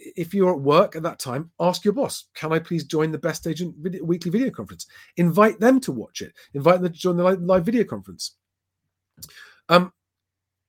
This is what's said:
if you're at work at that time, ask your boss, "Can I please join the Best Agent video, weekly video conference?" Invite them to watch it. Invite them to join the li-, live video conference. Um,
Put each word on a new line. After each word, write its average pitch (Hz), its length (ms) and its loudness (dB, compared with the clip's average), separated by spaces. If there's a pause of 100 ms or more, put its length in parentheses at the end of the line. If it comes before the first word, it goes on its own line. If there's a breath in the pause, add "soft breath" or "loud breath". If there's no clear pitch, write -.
(160)
if 170 160 -6
you're 185 220 2
at 143 60 -6
work 151 360 4
at 160 60 -8
that 160 160 -8
time, 139 320 -8 (100)
ask 175 240 0
your 208 80 2
boss, 240 320 -6 (100)
"Can 156 180 -6
I 165 80 2
please 165 240 -6
join 156 280 -2
the 151 60 -6
Best 160 280 -6
Agent 165 320 -6
video, 170 240 -8
weekly 175 280 -2
video 233 200 0
conference?" 92 360 -12 (320 soft breath)
Invite 175 420 4
them 254 200 4
to 151 120 -6
watch 110 300 -10
it. 135 100 -12 (220 soft breath)
Invite 165 260 4
them 175 120 -2
to 170 60 -20
join 180 180 0
the 175 80 0
li-, 190 120 4
live 180 280 2
video 226 200 0
conference. 95 520 -10 (1300 loud breath)
Um, 180 240 2 (760)